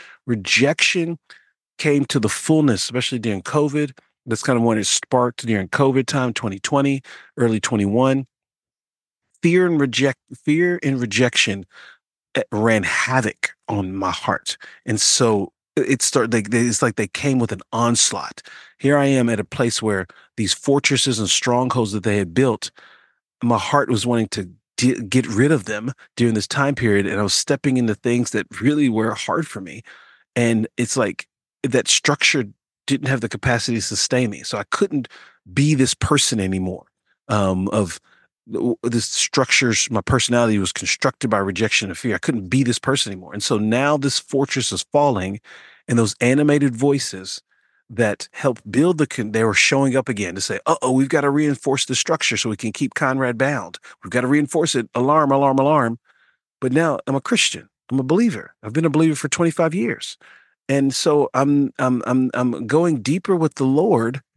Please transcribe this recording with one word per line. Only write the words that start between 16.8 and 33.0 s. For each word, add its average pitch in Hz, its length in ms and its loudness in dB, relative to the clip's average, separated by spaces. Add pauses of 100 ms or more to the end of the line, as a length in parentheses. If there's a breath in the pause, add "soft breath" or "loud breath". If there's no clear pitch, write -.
like 117 140 0
they 107 100 -2
came 135 320 -2
with 117 140 0
an 95 80 -8 (120)
onslaught. 117 680 0 (380 loud breath)
Here 143 180 4
I 139 80 4
am 131 220 2
at 113 100 0
a 101 60 -6
place - 360 -2
where 98 280 -2 (280 soft breath)
these 104 160 -2
fortresses 135 680 0
and 98 100 -2
strongholds 123 640 0
that 104 100 -4
they 104 140 0
had 90 180 -2
built, 123 380 0 (680 soft breath)
my 117 180 0
heart 143 300 0
was 110 160 0
wanting 117 260 0
to 92 200 -8 (260)
di-, 123 260 0
get 113 260 0
rid 120 240 4
of 107 140 0
them 110 260 -6 (240 soft breath)
during 120 180 2
this 107 140 -2
time 139 260 0
period. 101 320 2
And 92 140 -2
I - 20 0
was 104 120 0
stepping 135 420 0
into 117 180 0
things 120 380 -2
that - 280 -6
really 147 280 2
were 110 260 0
hard 151 320 -4
for - 140 -14
me. 98 240 -14 (500 loud breath)
And 117 320 2 (100)
it's 120 200 -2
like 107 320 -2 (340)
that 123 260 0
structure - 560 0 (420)
didn't 135 220 -2